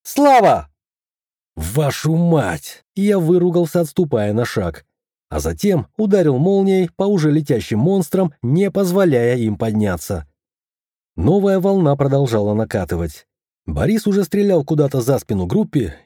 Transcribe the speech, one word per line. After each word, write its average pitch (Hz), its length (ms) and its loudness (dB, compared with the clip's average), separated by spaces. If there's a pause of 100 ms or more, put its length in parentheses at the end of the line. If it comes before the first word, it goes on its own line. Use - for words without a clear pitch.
«Слава!» 226 680 4 (880)
«Вашу 139 600 -2
мать!» — 160 640 -2 (140)
я 202 220 2
выругался, 175 600 2
отступая 135 520 0
на 117 120 0
шаг, 90 420 -6 (420)
а 78 120 -4
затем 123 460 -2 (100)
ударил 190 420 2
молнией 190 580 0
по 190 80 -4
уже 175 260 0
летящим 139 500 -2
монстрам, 185 520 0 (100)
не 170 280 0
позволяя 175 680 0
им 110 200 -2
подняться. 104 720 -2 (880)
Новая 190 440 2
волна 180 360 2
продолжала 131 580 0
накатывать. 90 720 -4 (400)
Борис 147 400 -2
уже 196 180 2
стрелял 196 400 0
куда-то 143 360 0
за 123 180 0
спину 95 280 -4
группе, 127 600 -2